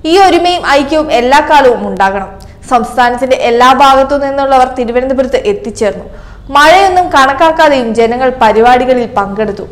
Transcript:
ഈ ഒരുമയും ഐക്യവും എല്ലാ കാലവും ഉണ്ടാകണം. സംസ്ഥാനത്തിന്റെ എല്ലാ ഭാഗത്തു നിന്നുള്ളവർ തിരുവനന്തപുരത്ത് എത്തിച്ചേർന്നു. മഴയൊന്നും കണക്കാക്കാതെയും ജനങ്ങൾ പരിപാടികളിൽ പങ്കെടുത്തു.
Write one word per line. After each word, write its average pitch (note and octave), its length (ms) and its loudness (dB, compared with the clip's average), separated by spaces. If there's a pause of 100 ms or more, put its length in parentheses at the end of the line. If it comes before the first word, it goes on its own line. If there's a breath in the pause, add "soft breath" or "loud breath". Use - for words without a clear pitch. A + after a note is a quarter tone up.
ഈ E4 140 2
ഒരുമയും F4 520 2
ഐക്യവും D4 420 0
എല്ലാ B3+ 380 2
കാലവും A#3+ 380 2
ഉണ്ടാകണം. F#3+ 500 -4 (300 loud breath)
സംസ്ഥാനത്തിന്റെ B3 680 0
എല്ലാ A#3+ 360 2
ഭാഗത്തു C4+ 520 2
നിന്നുള്ളവർ C4+ 540 0
തിരുവനന്തപുരത്ത് B3+ 580 -2
എത്തിച്ചേർന്നു. G3+ 680 -4 (460 loud breath)
മഴയൊന്നും F4+ 580 4
കണക്കാക്കാതെയും C#4 880 0
ജനങ്ങൾ A#3+ 380 0 (100)
പരിപാടികളിൽ A#3+ 640 2
പങ്കെടുത്തു. G3+ 640 -6